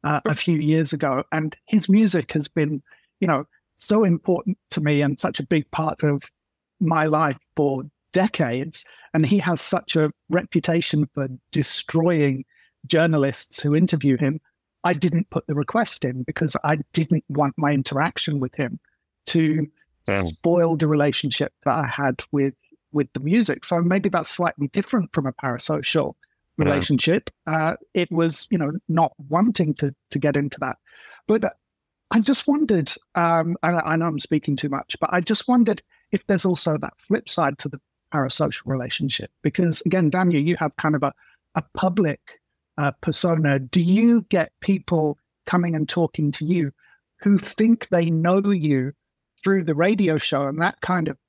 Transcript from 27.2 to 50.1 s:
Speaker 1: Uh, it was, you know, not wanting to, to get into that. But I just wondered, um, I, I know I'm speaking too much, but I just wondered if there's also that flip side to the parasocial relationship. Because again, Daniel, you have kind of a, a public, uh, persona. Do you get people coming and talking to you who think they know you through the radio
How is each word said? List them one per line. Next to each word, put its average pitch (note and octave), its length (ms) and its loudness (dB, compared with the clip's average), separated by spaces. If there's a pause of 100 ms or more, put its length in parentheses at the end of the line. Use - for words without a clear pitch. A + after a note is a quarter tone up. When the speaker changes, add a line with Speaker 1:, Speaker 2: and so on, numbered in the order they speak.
Speaker 1:
Uh, D#3+ 280 -2 (180)
it F3 200 -2
was, E3 380 -2
you G#3 60 2
know, D3 160 -2 (160)
not E3 240 2 (160)
wanting E3+ 460 2
to, C#3 200 -2 (160)
to - 80 -4
get C#3+ 180 0
into C#3+ 240 -4
that. C3 180 -6 (480)
But G#3+ 300 0 (560)
I A#3 80 4
just B3+ 260 2
wondered, B3 460 2 (240)
um, E3+ 480 2
I, F3 80 2
I D#3+ 240 0
know E3 100 0
I'm D#3 140 -4
speaking D3+ 340 0
too C#3+ 140 -4
much, - 320 -6
but - 120 -2
I F3+ 80 2
just G#3 280 -2
wondered A#3+ 340 4 (300)
if G3+ 160 -2
there's F#3+ 160 0
also E3 340 0
that - 200 -10
flip - 300 -4
side C#3+ 300 -2
to - 100 -8
the - 120 -12 (340)
parasocial C3+ 500 -2
relationship. C3 680 -6 (100)
Because E3 420 0
again, F3+ 240 2
Daniel, F3 320 2
you E3 160 0
have D3+ 200 -4
kind D#3 180 0
of C#3 80 0
a, C#3 100 -2 (440)
a E3 80 -4 (100)
public, F3+ 460 0 (580)
uh, D3 220 0
persona. D#3 580 2
Do C3+ 240 0
you A3 460 4
get E3+ 320 0
people D#3+ 580 0 (280)
coming F3 280 0
and D#3 140 -2
talking D#3 440 0
to D#3 120 -6
you D#3+ 260 0 (500)
who G3+ 180 4
think - 520 0
they E3+ 180 2
know E3+ 360 2
you D3 480 0 (500)
through G3 220 2
the D#3 100 0
radio F3+ 420 2